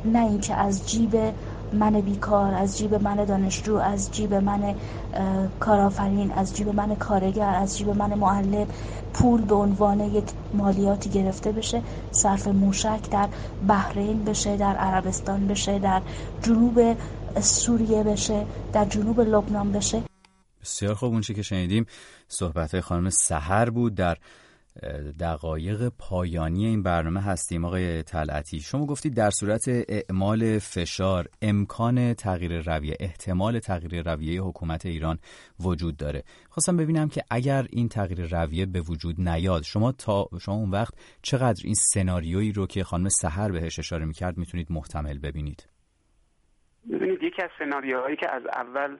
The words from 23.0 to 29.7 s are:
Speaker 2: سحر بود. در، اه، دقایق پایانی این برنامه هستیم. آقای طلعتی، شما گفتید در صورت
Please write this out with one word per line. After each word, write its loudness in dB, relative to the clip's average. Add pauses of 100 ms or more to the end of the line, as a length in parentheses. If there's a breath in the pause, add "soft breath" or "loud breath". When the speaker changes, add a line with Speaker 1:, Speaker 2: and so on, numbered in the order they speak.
Speaker 2:
سحر 0
بود. 0
در، 0 (680 soft breath)
اه، -10
دقایق -4 (100)
پایانی -2
این 0
برنامه 0
هستیم. -2
آقای -2
طلعتی، -6
شما -4
گفتید -4
در 4
صورت 0 (280)